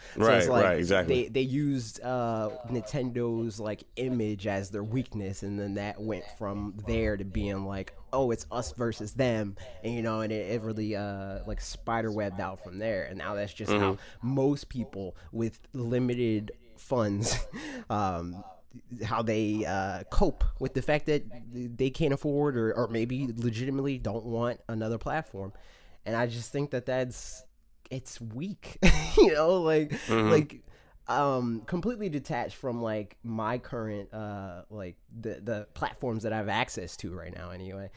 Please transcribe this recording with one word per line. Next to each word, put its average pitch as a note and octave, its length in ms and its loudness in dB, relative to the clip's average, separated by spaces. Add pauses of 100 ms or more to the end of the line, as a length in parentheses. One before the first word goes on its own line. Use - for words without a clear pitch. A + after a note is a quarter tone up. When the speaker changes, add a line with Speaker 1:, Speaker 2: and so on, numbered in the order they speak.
(160)
Speaker 1:
So - 80 2
it's G2 240 8
Speaker 2:
Right, - 20 4
Speaker 1:
like G2+ 160 6
Speaker 2:
right, F2 140 6
exactly. F#2 440 4
Speaker 1:
they, - 60 -4
they C3 120 2
used, C3+ 640 0
uh, A#2 460 0 (200)
Nintendo's, A#2+ 880 -2
like, G#2+ 260 -6 (120)
image A2 500 0
as G2 240 0
their G2+ 140 -4
weakness, G#2+ 600 -4
and G2+ 140 -2
then G2+ 180 -2
that G2+ 260 -4
went A2 240 -4 (120)
from G#2 360 -4 (140)
there A2+ 280 2
to G2 80 -4
being G2 420 -2
like, G2 280 -6 (180)
"Oh, C3 200 2
it's A2+ 200 -2
us A#2 220 -4
versus A2 400 -4
them," A2 420 0 (260)
and, A#2+ 120 -2
you A#2+ 80 -2
know, A2 180 0
and A2 140 -2
it, G2+ 180 -2
it A#2 100 -2
really, G#2+ 320 -2
uh, G2 540 -6
like, - 140 -4
spiderwebbed G#2+ 800 -2
out F#2+ 200 -6
from F#2 180 -10
there, G#2 260 0
and F2+ 120 -8
now F#2+ 180 -4
that's G2+ 180 -4
just G#2 180 -4
how G2+ 220 4
Speaker 2:
Mm-hmm. - 340 -8
Speaker 1:
most C#3 400 2
people G2 480 -6 (160)
with A2+ 260 -2 (140)
limited A#2+ 800 0 (240)
funds, G#2+ 640 2 (260)
<laughs> C4 240 -10
um, G2 540 0 (640)
how A2 160 0
they, A2 440 2
uh, G2 460 -2
cope - 320 6 (160)
with C3 140 -2
the C3 80 0
fact D3+ 260 2
that D3 160 2 (280)
they B2 380 -2
can't D3+ 240 2
afford C#3+ 440 2
or, A2 160 2
or A#2 140 2
maybe A#2+ 480 0
legitimately C3 640 0
don't A#2 280 -4
want A#2 420 -2
another A2+ 300 -2
platform. A#2+ 560 -6 (520)
And A2+ 100 -2
I A#2+ 120 2
just A#2 240 -6
think C#3+ 200 -2
that B2 140 -4
that's, B2+ 580 -4 (480)
it's - 280 -8
weak, A#2+ 580 -8 (200)
<laughs> D#3 200 4
you G#3+ 160 12
know, E3 280 6
like, D#3 300 4
Speaker 2:
Mm-hmm. A2 400 4
Speaker 1:
like, D#2 320 4 (440)
um, B2 580 2
completely G#3 420 -2
detached C#3+ 480 -4
from, A#2+ 260 -4
like, G#2+ 420 -4
my A2+ 340 -2
current, A2 560 -6
uh, G2+ 560 -8
like, F#2+ 260 -10 (240)
the, G#2+ 240 -8
the G#2+ 300 -4
platforms A2+ 500 -4
that A2 80 0
I A2 60 0
have G#2 120 -2
access G#2 480 -4
to F2+ 160 -8
right F2 220 -12
now F2 160 -12
anyway. F#2+ 460 -10